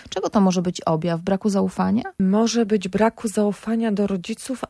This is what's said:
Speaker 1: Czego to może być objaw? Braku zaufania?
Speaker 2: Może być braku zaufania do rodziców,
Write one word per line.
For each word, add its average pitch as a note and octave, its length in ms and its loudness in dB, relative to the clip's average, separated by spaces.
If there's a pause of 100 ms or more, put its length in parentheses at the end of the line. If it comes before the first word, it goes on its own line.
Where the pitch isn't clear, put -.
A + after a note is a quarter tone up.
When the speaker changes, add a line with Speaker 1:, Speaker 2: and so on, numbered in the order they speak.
Speaker 1:
Czego F#4 220 -4
to G#3+ 100 4
może F#3 220 4
być F3 180 -4
objaw? E3 400 0
Braku F#3+ 300 0
zaufania? F#3+ 520 0 (160)
Speaker 2:
Może A3 480 2
być G3 220 0
braku A3 400 0
zaufania A3 640 0
do G3+ 140 0
rodziców, G3+ 640 -6